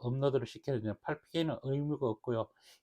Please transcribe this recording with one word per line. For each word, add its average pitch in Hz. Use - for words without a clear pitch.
업로드를 131
시켜야 -
되는데 107
팔케이는 156
의미가 143
없고요. 113